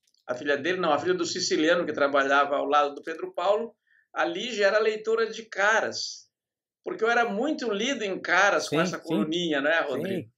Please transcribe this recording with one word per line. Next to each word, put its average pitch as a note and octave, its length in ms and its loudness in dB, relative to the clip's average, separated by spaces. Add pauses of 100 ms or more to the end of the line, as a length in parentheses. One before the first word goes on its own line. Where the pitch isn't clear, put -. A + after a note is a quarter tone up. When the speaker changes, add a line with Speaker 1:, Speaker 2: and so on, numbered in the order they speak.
(240)
Speaker 1:
a - 120 -6
filha C#3+ 200 0
dele, E3+ 220 -2
não, E3 140 0
a C#3+ 80 2
filha F3+ 140 0
do E3+ 120 -2
Siciliano, F3 580 0
que D3 80 -4
trabalhava C#3 640 2
ao C#3 80 -2
lado C#3+ 300 2
do C#3+ 80 -14
Pedro E3 320 -10
Paulo, G3+ 400 0 (400)
a D#3+ 100 0
Lígia G3+ 440 0
era G#3+ 100 4
leitora A3 500 0
de A3+ 180 -12
Caras, F#3+ 840 -2 (560)
porque - 180 -6
eu A3+ 80 2
era A#3+ 180 4
muito A#3+ 440 -2
lido A3+ 320 -2
em F#3+ 160 -4
Caras F3 480 2
com D3 80 -2
Speaker 2:
Sim, E3 60 4
Speaker 1:
essa E3 160 -2
Speaker 2:
sim. - 40 -14
Speaker 1:
coluninha, D#3+ 580 -2
né, D#3 200 2
Rodrigo? D3+ 420 -4
Speaker 2:
Sim, A2 160 -18